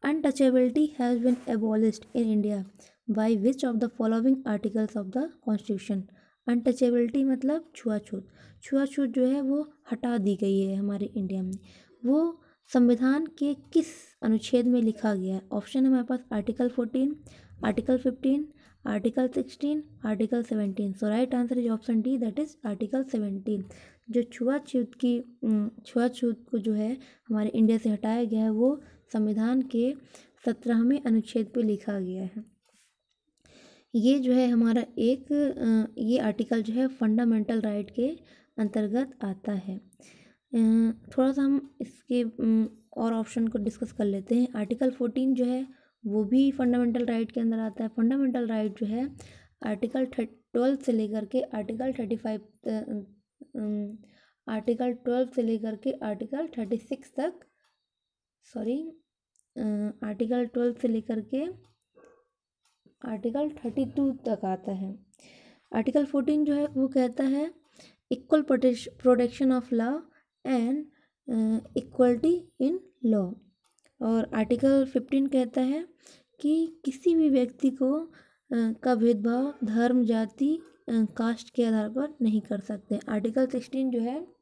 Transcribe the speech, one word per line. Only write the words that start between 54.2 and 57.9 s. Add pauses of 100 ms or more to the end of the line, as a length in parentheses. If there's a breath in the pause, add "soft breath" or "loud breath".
article
twelve
से
लेकर
के
article
थर्टी
सिक्स
तक, (1200)